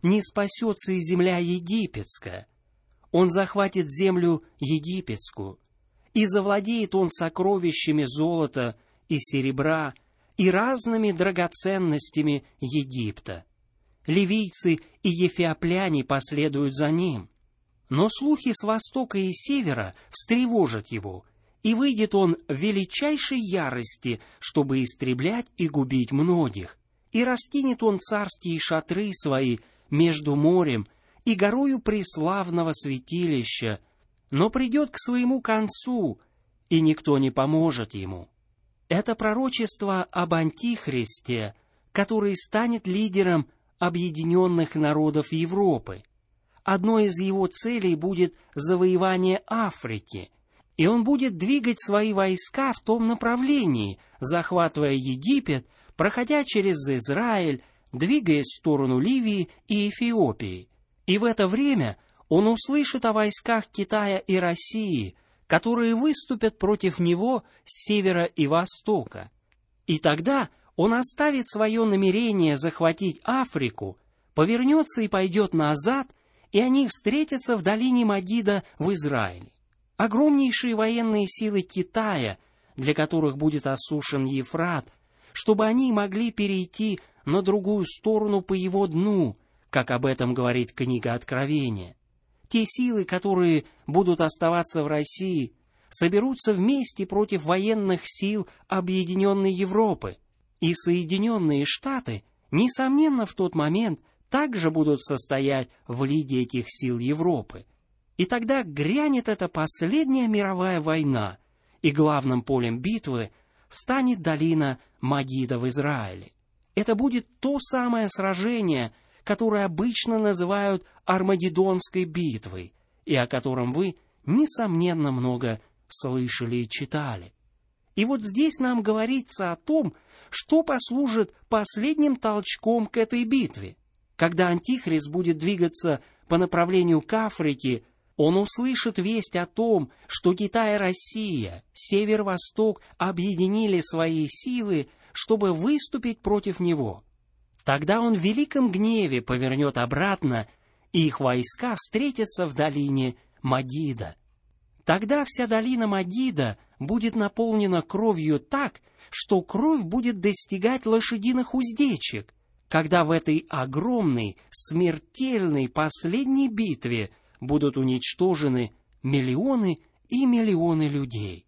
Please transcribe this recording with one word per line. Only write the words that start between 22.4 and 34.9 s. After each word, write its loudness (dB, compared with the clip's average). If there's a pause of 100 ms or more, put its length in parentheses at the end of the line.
в -2
величайшей -2
ярости, -4 (200)
чтобы 0
истреблять -2 (100)
и 0
губить 0
многих. 0 (340)
И 2
раскинет -2
он 4
царские -4
шатры -2
свои 0 (320)
между 2
морем 4 (380)
и 4
горою 2
преславного -2
святилища, -4 (520)
но 4
придет 0